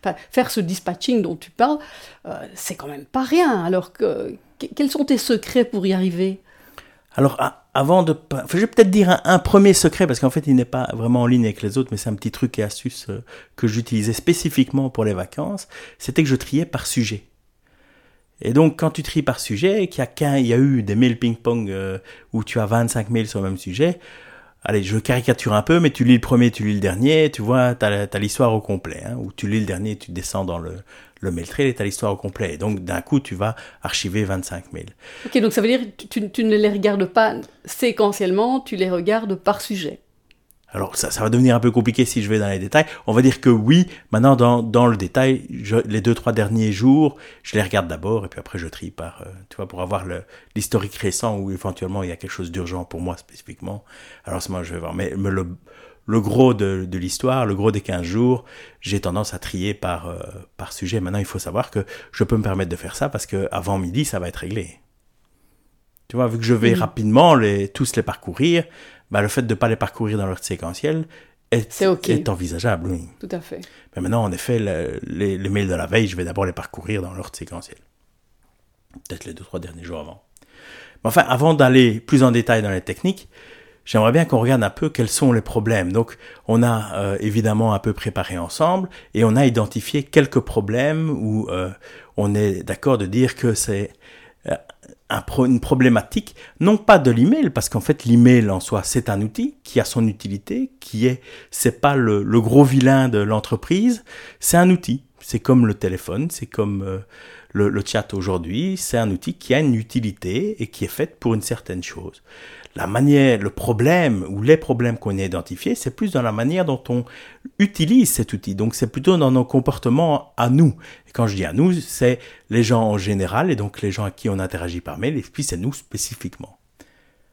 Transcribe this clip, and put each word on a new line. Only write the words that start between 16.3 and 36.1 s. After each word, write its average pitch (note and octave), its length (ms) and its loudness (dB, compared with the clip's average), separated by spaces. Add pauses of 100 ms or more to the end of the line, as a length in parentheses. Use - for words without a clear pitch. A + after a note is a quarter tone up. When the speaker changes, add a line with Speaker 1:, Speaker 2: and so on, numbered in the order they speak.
Speaker 2:
triais D#3 280 -2
par - 220 -8
sujet. G#2+ 380 -4 (1160)
Et C3+ 120 -2
donc, D#3+ 260 4
quand D#3+ 120 0
tu D#3 120 -8
tries D3+ 200 -2
par B2+ 180 -2
sujet, F#3+ 420 0
et F3+ 40 -2
qu'il - 120 -10
y C3+ 40 0
a A#2+ 40 -6
qu'un, C#3 300 -2
il B2+ 100 2
y A#2 60 2
a A#2+ 40 4
eu C3+ 260 4
des G2+ 120 -2
mails A#2+ 240 4
ping-pong, A#2 500 -2
euh, F#2+ 280 -6 (340)
où A2 140 -4
tu - 160 -2
as G#2+ 40 0
vingt-cinq A2+ 440 0
mails A2+ 180 0
sur G2+ 140 -6
le F#2+ 80 -2
même F#2+ 80 -6
sujet, D3 420 -2 (640)
allez, G#2 200 0
je G2+ 140 -2
caricature A#2+ 560 0
un G#2+ 100 4
peu, E3+ 180 4
mais D#3+ 80 4
tu - 160 0
lis B2 80 8
le A#2 80 6
premier, B2 280 4
tu A2 140 -6
lis G#2+ 120 0
le G2+ 40 0
dernier, C3 500 2
tu C3 120 -10
vois, B2 340 2
t'as, G#2 320 0
t'as G2+ 120 -6
l'histoire A2+ 340 0
au G#2+ 80 0
complet, - 440 -8
hein, A#2+ 140 -10
ou G2 140 -10
tu - 160 -6
lis A2 100 0
le G#3+ 60 -2
dernier, G2+ 320 -6
tu - 140 -16
descends F2+ 340 -6
dans E2+ 140 -6
le, E2 160 -12 (440)
le F#2 120 -4
mail E2+ 160 -6
trail C#3 200 0
et A#2+ 80 -2
t'as A2 80 -6
l'histoire G2+ 300 -4
au F#2 40 -8
complet. F#2+ 380 -6
Et - 20 -14
donc, G2+ 260 -4
d'un F2 180 -6
coup, C#3+ 180 0
tu - 160 -10
vas G#2 200 -2 (280)
archiver G#2 400 -4
vingt-cinq F#2 500 -8
mails. E2 160 -14 (380)
Speaker 1:
Ok, - 120 0
donc G#3+ 140 2
ça A3+ 80 0
veut G#3+ 60 2
dire B3 140 2
que G#3 240 -14
tu, - 20 -20
tu, G#3 240 -6